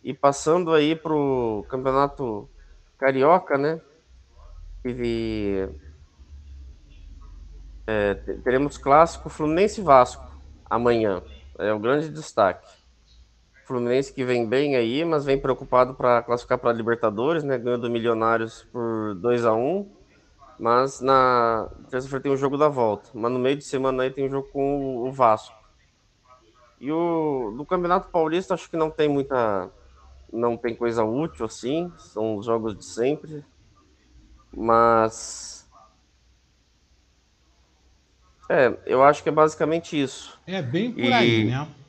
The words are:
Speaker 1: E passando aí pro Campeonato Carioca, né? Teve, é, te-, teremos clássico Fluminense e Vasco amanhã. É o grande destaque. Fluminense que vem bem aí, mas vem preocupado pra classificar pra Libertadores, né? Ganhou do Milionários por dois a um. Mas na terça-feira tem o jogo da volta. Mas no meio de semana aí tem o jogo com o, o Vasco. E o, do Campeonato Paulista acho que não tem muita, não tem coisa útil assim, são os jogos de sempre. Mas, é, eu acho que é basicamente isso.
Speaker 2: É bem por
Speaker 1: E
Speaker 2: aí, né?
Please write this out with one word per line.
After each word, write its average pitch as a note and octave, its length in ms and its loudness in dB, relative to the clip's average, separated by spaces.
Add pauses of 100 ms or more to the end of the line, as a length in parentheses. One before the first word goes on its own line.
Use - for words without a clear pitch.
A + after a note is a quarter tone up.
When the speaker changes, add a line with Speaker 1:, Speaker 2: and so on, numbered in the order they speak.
Speaker 1:
E B2+ 120 -8
passando D#3+ 600 2
aí D#3 220 4
pro C3+ 720 -2
Campeonato C3+ 800 -2 (480)
Carioca, C#3 600 4
né? D#3 240 -2 (1000)
Teve, A2+ 840 -2 (2250)
é, G#2 300 0
te-, - 200 -10
teremos C3+ 420 -2
clássico D3+ 520 2
Fluminense F3+ 520 -2
e - 20 -8
Vasco C3+ 420 6 (440)
amanhã. A2+ 520 0 (380)
É G#2 140 0
o G#2+ 60 -4
grande C#3+ 300 -2
destaque. A#2+ 580 -2 (960)
Fluminense B2+ 480 -2
que C3 100 -6
vem B2 240 0
bem C#3 300 0
aí, B2 260 0
mas D#3 220 -2
vem C#3 140 2
preocupado B2+ 540 2
pra A#2+ 300 2
classificar A#2+ 340 -2
pra A#2+ 140 0
Libertadores, A#2 720 0
né? C3+ 140 -2
Ganhou B2 200 -2
do A#2 120 -4
Milionários A2+ 840 0
por A2+ 440 -4
dois A#2 300 0
a A2 80 4
um. E3 360 -2 (680)
Mas B2 420 2
na B2 680 4 (200)
terça-feira C3+ 320 -6
tem C#3+ 100 -2
o C3+ 60 0
jogo C#3 200 -2
da D3+ 100 4
volta. A#2 460 0
Mas A#2 180 -4
no B2+ 80 -2
meio C3 180 0
de C#3+ 60 -14
semana C3 400 -2
aí C3 80 -2
tem C3+ 160 -6
o - 20 -4
jogo C#3 220 -6
com C#3 280 -2
o, C3 280 -4
o C3 40 -6
Vasco. A#2+ 440 4 (1200)
E C3+ 120 -8
o, D#3 680 -2
do C#3+ 80 -10
Campeonato F3+ 440 -2
Paulista E3+ 440 0
acho - 160 -8
que E3 80 -6
não D#3 140 0
tem D3+ 180 2
muita, A#2+ 640 0 (600)
não A#2 240 0
tem A#2 200 -4
coisa A#2 280 0
útil A#2+ 440 -2
assim, D#3+ 500 -6
são A2 400 -6
os G#2 80 -8
jogos A2 320 -2
de - 80 -20
sempre. D3 580 -6 (1120)
Mas, A2+ 1120 2 (2750)
é, C3+ 240 4 (120)
eu B2+ 180 2
acho D3 200 6
que E3 60 0
é - 20 -2
basicamente D#3 680 0
isso. - 460 -8
Speaker 2:
É F#3 160 -6
bem E3+ 300 -4
por - 100 -10
Speaker 1:
E A#2+ 120 2
Speaker 2:
aí, A#2 320 4
né? C3 220 -4 (220)